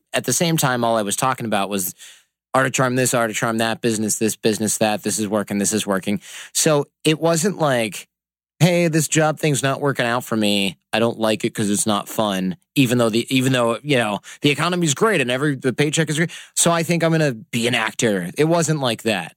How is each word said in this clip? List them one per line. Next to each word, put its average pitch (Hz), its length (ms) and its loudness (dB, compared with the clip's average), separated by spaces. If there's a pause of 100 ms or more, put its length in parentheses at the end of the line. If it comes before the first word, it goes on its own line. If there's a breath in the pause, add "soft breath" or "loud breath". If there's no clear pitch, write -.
(120)
at 120 140 -2
the 127 80 0
same 165 240 0
time, 123 260 0
all 113 140 2
I 107 60 0
was 101 120 -4
talking 127 300 -2
about 101 240 -2
was 98 260 -4 (580 loud breath)
Art 131 140 2
of 127 60 -4
Charm 127 240 0
this, 127 160 2
Art 117 160 0
of 101 80 -8
Charm 113 220 -2
that, 113 200 -2
business 110 400 -2
this, 110 160 0
business 107 440 0
that, 107 240 0
this 104 160 -2
is 107 80 -2
working, 101 300 -2
this 101 140 0
is 104 160 0
working. 98 320 -2 (340 loud breath)
So 147 320 2 (200)
it 156 140 4
wasn't 165 380 2
like, 123 520 -2 (500)
"Hey, 175 300 4
this 151 180 0
job 156 320 0
thing's 143 240 0
not 135 160 -2
working 135 260 0
out 120 200 -2
for 120 100 -4
me. 101 420 0 (140)
I 110 80 0
don't 117 180 2
like 110 280 0
it 113 100 -4
'cause 107 140 0
it's 101 180 0
not 104 220 -2
fun," 95 480 -2 (180)
even 123 220 2
though 117 120 4
the, 113 160 0 (100)
even 131 180 2
though, 117 280 0
you 143 160 0
know, 107 220 -2 (220 loud breath)
the 147 100 4
economy's 165 420 0
great 202 280 2
and 123 100 -2
every, 135 240 0
the 127 180 -2
paycheck 151 360 0
is 147 80 -2
great, 170 140 -2 (240 loud breath)
so - 140 4
I 170 140 2
think 170 180 0
I'm 165 100 2
gonna 156 220 2
be 117 340 -4
an 120 60 2
actor. 107 640 0
It 147 80 4
wasn't 160 360 2
like 117 220 -2
that, 98 340 -2